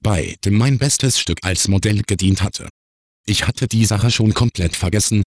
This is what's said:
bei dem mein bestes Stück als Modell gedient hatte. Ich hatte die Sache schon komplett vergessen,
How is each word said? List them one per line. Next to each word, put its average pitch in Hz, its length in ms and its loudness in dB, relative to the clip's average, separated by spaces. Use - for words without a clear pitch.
bei 98 420 -2
dem 101 140 2
mein 131 180 2
bestes 135 420 0
Stück - 240 -2
als 90 260 -2
Modell 104 380 2
gedient 95 360 0
hatte. - 260 -6
Ich - 220 -2
hatte 117 200 -2
die 113 200 2
Sache 107 240 2
schon 110 240 2
komplett 95 420 0
vergessen, 101 520 0